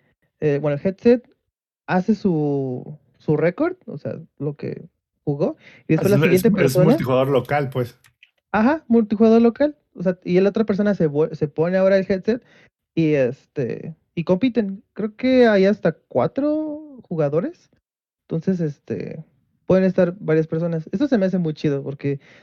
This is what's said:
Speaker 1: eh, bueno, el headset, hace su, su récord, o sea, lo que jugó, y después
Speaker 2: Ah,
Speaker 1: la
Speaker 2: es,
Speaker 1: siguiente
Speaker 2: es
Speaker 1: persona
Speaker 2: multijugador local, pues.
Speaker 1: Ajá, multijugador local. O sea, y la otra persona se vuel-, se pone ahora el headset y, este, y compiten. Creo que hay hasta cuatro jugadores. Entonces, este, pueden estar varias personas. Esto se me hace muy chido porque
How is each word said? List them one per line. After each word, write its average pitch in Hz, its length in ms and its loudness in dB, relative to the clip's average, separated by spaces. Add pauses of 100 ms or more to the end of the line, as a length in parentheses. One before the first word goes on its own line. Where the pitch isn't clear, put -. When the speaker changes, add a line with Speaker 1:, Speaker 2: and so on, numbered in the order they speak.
(400)
Speaker 1:
eh, 147 220 0
bueno, 147 160 -2
el 139 100 -6
headset, 240 400 2 (600)
hace 185 280 0
su, 147 840 -4 (220)
su 151 180 0
récord, 180 380 -2 (100)
o - 120 -12
sea, - 220 -10 (180)
lo 143 180 -8
que - 320 -12 (380)
jugó, 156 320 -2 (300)
y 160 60 2
después 160 200 2
Speaker 2:
Ah, 135 40 6
Speaker 1:
la 151 80 4
Speaker 2:
es, 170 60 2
Speaker 1:
siguiente 185 160 4
Speaker 2:
es 226 60 4
Speaker 1:
persona - 320 2
Speaker 2:
multijugador 131 420 2
local, 139 420 0
pues. 127 300 -6 (540)
Speaker 1:
Ajá, 262 340 0
multijugador 226 540 4
local. 233 360 2 (160)
O - 100 -12
sea, 180 200 -2
y 180 160 2
la 190 100 4
otra 220 160 0
persona 208 300 0
se 165 140 0
vuel-, 156 260 -2
se 151 140 -4
pone 175 280 -2
ahora 190 200 4
el 190 120 0
headset 214 340 -2 (520)
y, 156 180 2
este, 135 800 -4 (200)
y 165 80 -4
compiten. 196 600 -2 (100)
Creo 214 220 -8
que 254 320 4
hay 202 180 4
hasta 196 280 0
cuatro 294 1120 -4
jugadores. 160 680 -4 (580)
Entonces, 170 340 -2
este, - 640 -8 (400)
pueden 190 180 4
estar 185 360 0
varias 160 280 0
personas. 165 440 -6
Esto 277 160 -2
se 262 100 0
me 190 80 0
hace 190 140 -2
muy 160 140 -2
chido 143 300 -4
porque 139 360 -6 (240)